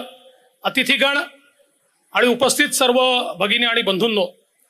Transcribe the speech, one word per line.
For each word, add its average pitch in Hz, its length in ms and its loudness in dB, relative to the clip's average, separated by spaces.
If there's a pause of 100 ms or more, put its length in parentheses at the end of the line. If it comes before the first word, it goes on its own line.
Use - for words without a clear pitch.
(640)
अतिथीगण 262 540 0 (960)
आणि 220 140 2
उपस्थित 247 440 0
सर्व 254 280 2 (360)
भगिनी 208 300 0
आणि 233 160 0
बंधूंनो, 196 440 0 (440)